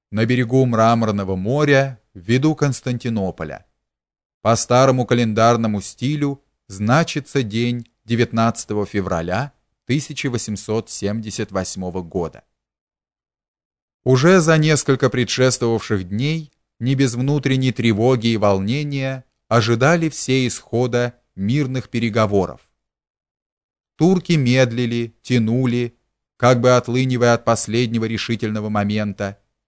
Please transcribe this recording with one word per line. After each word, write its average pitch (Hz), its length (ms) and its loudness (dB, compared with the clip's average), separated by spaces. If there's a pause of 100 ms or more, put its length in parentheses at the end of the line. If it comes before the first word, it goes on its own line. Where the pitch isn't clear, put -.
(100)
на 107 140 -2
берегу 127 400 2
Мраморного 110 720 2
моря, 135 640 0 (140)
в 95 60 -18
виду 127 340 0
Константинополя. 113 1120 -4 (760)
По 113 160 2
старому 127 480 2
календарному 113 760 2
стилю 143 600 -4 (240)
значится 131 760 -2
день 120 480 -4 (160)
девятнадцатого 113 800 -2
февраля 90 680 -4 (320)
тысяча 139 460 -4
восемьсот 110 580 -6
семьдесят 107 640 -6
восьмого 92 480 -6
года. 85 420 -6 (1600)
Уже 139 380 6
за 160 160 4
несколько 143 540 2
предшествовавших 117 1000 0
дней, 147 420 -4 (280)
не 127 160 0
без 131 220 0
внутренней 131 560 0
тревоги 117 560 2
и 113 100 0
волнения, 131 880 -2 (220)
ожидали 120 600 2
все 131 380 0
исхода 120 720 -2 (160)
мирных 127 540 -2
переговоров. 107 720 0 (1400)
Турки 175 360 2
медлили, 120 880 0
тянули, 120 760 0 (400)
как 123 240 4
бы 123 160 4
отлынивая 123 560 0
от 117 140 -2
последнего 113 580 0
решительного 107 640 -4
момента, 104 720 -4 (280)